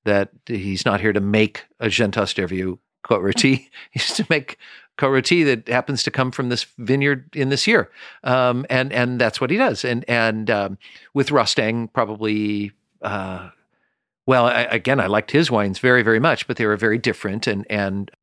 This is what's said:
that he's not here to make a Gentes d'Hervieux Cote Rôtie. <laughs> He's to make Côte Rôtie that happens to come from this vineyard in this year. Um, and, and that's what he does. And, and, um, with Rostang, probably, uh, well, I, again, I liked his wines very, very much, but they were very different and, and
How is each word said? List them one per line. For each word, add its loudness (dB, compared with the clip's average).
that 0
he's -4
not 2
here 2
to 0
make 2
a -2
Gentes 0
d'Hervieux -4
Cote 0
Rôtie. 2
<laughs> -20
He's -4
to -2
make -2
Côte 2
Rôtie 2
that 2
happens 0
to -2
come 0
from -4
this -4
vineyard 0
in -2
this 0
year. 2
Um, 2
and, 0
and 0
that's 0
what 0
he 0
does. 0
And, -2
and, 0
um, -2
with 0
Rostang, 0
probably, -2
uh, -8
well, 4
I, 2
again, 0
I 0
liked 0
his 2
wines 0
very, 4
very 2
much, 0
but -4
they 0
were 2
very 0
different -4
and, -4
and -4